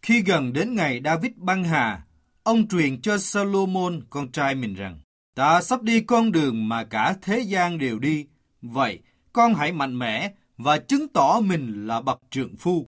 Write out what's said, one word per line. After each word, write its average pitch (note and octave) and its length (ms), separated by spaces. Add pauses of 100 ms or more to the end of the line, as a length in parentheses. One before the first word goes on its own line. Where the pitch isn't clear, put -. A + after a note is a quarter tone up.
Khi A3+ 140
gần D#3 300
đến G3+ 220
ngày C#3+ 300
David E3 320
băng F#3 280
hà, B2 420 (360)
ông A3 260
truyền C#3+ 320
cho G#3 180
Solomon, F#3+ 800 (100)
con C#3 220
trai C#3 220
mình A#2 200
rằng, F#2 260 (340)
Ta D#3 280
sắp B3 200
đi A3+ 180
con A3+ 320
đường B2 360
mà A2+ 160
cả A2+ 380
thế G3+ 180
gian F3+ 380
đều B2 200
đi. D3 280 (360)
Vậy, A#2+ 360 (340)
con A#3 220
hãy D#3 180
mạnh C3+ 260
mẽ B2 340 (240)
và D3 220
chứng C#4+ 300
tỏ E3 320
mình C3 460
là A#2 140
bậc B2+ 200 (100)
trượng B2 260
phu. E3+ 380